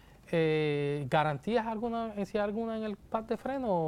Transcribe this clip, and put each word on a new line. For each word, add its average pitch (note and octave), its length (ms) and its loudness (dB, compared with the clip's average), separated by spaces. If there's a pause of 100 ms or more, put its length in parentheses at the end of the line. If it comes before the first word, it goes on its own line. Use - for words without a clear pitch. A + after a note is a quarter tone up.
(320)
Eh, D3 800 2
¿garantías D#3+ 560 2
alguna, A3+ 520 -4
eh, G3+ 80 -2
si G#3+ 120 -4
alguna A3 400 -2
en A3 60 -4
el G#3 140 -4
pad - 260 -6
de A3 140 -4
freno C4 320 -2 (180)